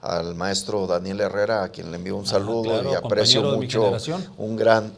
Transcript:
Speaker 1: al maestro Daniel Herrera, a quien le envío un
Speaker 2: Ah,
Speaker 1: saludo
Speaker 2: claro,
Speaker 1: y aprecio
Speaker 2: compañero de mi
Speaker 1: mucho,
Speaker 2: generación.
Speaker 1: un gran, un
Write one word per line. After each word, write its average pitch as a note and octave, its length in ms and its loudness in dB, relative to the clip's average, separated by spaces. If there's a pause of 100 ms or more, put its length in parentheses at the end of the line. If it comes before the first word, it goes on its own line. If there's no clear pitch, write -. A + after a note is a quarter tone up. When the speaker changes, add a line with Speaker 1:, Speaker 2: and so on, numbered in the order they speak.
Speaker 1:
al E2+ 340 -4
maestro G2 520 -2
Daniel F#2 340 -2
Herrera, G#2 420 0
a F#2 60 -4
quien E2 220 -12
le E2+ 60 -8
envío F#2 200 -6
un G2+ 80 -8
Speaker 2:
Ah, G2 40 -4
Speaker 1:
saludo A2 340 0
Speaker 2:
claro, A#2 280 0
Speaker 1:
y - 40 2
aprecio G#2 460 4
Speaker 2:
compañero - 100 2
de A2 60 0
mi A2 80 -2
Speaker 1:
mucho, A2+ 160 0
Speaker 2:
generación. A#2 560 0
Speaker 1:
un G#2+ 180 -6
gran, A2 300 6
un A2 120 -10